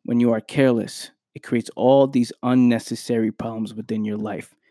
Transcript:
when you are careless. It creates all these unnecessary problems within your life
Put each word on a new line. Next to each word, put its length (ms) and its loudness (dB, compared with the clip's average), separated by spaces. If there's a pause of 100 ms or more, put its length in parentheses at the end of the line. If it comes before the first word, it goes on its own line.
when 160 0
you 120 4
are 100 0
careless. 680 0 (240)
It 60 -18
creates 340 -4
all 320 6
these 260 0 (100)
unnecessary 880 2
problems 420 -8
within 300 -6
your 140 -6
life 360 -10 (180)